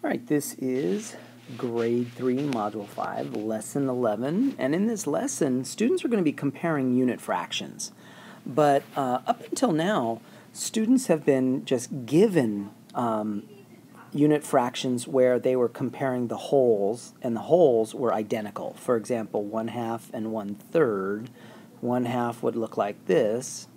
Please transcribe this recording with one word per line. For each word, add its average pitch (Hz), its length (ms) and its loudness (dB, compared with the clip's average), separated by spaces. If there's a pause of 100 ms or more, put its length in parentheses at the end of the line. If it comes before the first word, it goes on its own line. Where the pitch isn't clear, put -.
All 302 60 -2
right, - 180 -4
this 147 280 0
is 156 600 -2 (420)
grade 120 540 0
three, 127 280 0
module 110 460 -2
five, 110 520 -6
lesson 110 500 -4
eleven. 127 720 0
And 135 160 0
in 202 120 2
this 226 200 -2
lesson, 147 560 0
students 294 400 0
are 294 60 -2
gonna 214 120 2
be 147 120 2
comparing 139 600 0
unit 123 280 2
fractions. - 720 -6 (520)
But, 143 380 4 (140)
uh, 127 280 0
up - 220 -4
until - 240 0
now, 151 480 0 (320)
students 226 560 0
have 160 160 2
been 131 400 2
just 123 420 -2
given, 120 680 4 (220)
um, 107 500 -2 (680)
unit 147 320 4
fractions 123 640 0
where 127 320 4
they 127 160 2
were 120 140 2
comparing 127 580 -2
the 110 220 -6
wholes, 117 720 2
and 120 120 -4
the 107 100 -4
wholes 131 520 4
were 117 180 0
identical. 104 600 -4
For - 240 0
example, 107 480 -4
one 110 240 -4
half 113 440 -8
and 110 200 -6
one 101 220 -6
third. 107 760 -2 (500)
One 123 240 -2
half 120 400 -2
would 120 140 0
look 110 180 -6
like 104 300 -4
this 113 720 0